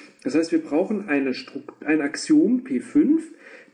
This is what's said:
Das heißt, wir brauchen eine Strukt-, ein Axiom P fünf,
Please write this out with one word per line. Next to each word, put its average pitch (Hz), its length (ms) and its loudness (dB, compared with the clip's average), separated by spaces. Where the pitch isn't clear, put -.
Das 131 120 -2
heißt, 160 180 0
wir 160 60 2
brauchen 185 500 -2
eine 135 240 0
Strukt-, - 520 -14
ein 156 140 0
Axiom 156 640 2
P 127 160 -4
fünf, 240 540 2